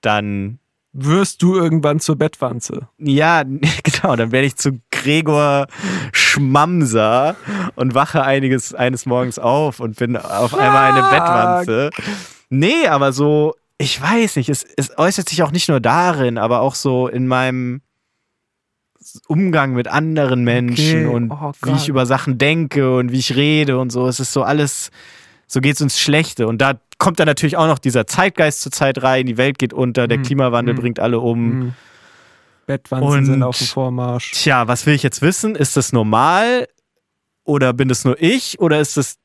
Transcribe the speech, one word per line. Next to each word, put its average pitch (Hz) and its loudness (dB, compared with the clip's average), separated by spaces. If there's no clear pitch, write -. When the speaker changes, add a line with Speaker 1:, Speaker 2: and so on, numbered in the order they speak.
Speaker 1:
dann 104 -2
Speaker 2:
Wirst 156 0
du 185 4
irgendwann 160 2
zur 151 -2
Bettwanze? 131 -4
Speaker 1:
Ja, 151 2
<laughs> 139 -4
genau, 143 0
dann 117 0
werde 131 2
ich 135 -4
zu 135 -2
Gregor 147 0
Schmamser 139 2
und 127 -2
wache 143 2
einiges, 135 0
eines 127 -2
Morgens 123 -2
auf 135 0
und 113 -8
bin 120 -2
auf 113 -2
einmal 403 4
eine 392 2
Speaker 2:
Fuck. 392 2
Speaker 1:
Bettwanze. 175 0
Nee, 214 2
aber 139 2
so, 151 2
ich 135 -4
weiß 208 0
nicht, 135 -2
es, 143 -2
es 135 -6
äußert 180 0
sich 156 -2
auch 147 2
nicht 175 -2
nur 143 2
darin, 135 2
aber 113 0
auch 135 0
so 127 0
in 123 -4
meinem 127 -2
Umgang 156 0
mit 123 -2
anderen 147 0
Menschen 123 2
Speaker 2:
Okay. 120 0
Speaker 1:
und 117 -2
Speaker 2:
Oh 147 -8
Speaker 1:
wie 131 -2
ich 139 2
Speaker 2:
Gott. 131 -4
Speaker 1:
über 131 0
Sachen 131 0
denke 139 2
und 123 0
wie 131 0
ich 127 -2
rede 143 2
und 127 -4
so. 123 -2
Es 123 -4
ist 131 -4
so 135 0
alles, 147 -2
so - -2
geht's 139 0
ins 139 -2
Schlechte. 151 0
Und 113 -4
da 139 4
kommt 180 0
dann 165 4
natürlich 151 0
auch 160 4
noch 151 2
dieser 120 0
Zeitgeist 175 0
zur 139 -8
Zeit 135 0
rein, 131 2
die 120 -4
Welt 131 0
geht 127 -2
unter, 123 0
der 117 0
Speaker 2:
Mhm. 135 -4
Speaker 1:
Klimawandel 123 0
Speaker 2:
Mhm. 127 -4
Speaker 1:
bringt 120 -4
alle 117 0
um. 117 -2
Speaker 2:
Mhm. 123 -6
Bettwanzen 139 0
sind 135 2
Speaker 1:
Und 135 2
Speaker 2:
auf 123 -2
dem 123 -4
Vormarsch. 123 -4
Speaker 1:
tja, 123 2
was 123 0
will 151 4
ich 139 0
jetzt - -2
wissen? 185 0
Ist 143 -2
das 135 0
normal 151 2
oder 135 2
bin 131 0
es 123 -2
nur 127 0
ich 226 0
oder 156 2
ist 147 -2
es - -4